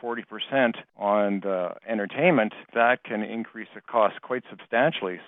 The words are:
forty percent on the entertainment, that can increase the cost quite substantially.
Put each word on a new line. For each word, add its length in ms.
forty 220
percent 540
on 440
the 340
entertainment, 680
that 320
can 180
increase 520
the 80
cost 400
quite 260
substantially. 800